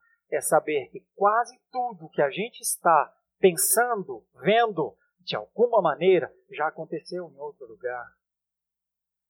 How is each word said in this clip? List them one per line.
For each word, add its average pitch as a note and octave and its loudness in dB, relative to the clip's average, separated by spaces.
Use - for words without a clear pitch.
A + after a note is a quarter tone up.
é D3 -4
saber D3+ 0
que - -20
quase A3+ 0
tudo A#3 -8
que - -2
a C#3+ 2
gente F#3 -8
está - 2
pensando, F#3+ 0
vendo, E3+ 0
de - -10
alguma G#3+ 0
maneira, D#3+ 2
já D3+ -4
aconteceu E3 -10
em C#3 -20
outro C#3+ -16
lugar. A#2 -12